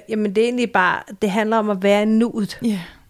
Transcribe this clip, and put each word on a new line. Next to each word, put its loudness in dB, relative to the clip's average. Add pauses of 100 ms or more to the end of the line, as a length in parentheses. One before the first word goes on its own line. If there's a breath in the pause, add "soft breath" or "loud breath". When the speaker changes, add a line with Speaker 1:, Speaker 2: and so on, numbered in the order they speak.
Speaker 1:
"Jamen, -2
det 4
er 4
egentlig -2
bare, 2 (220)
det 0
handler 0
om 0
at -2
være 4
i 0
nuet." 0
Speaker 2:
Ja. -2 (300 loud breath)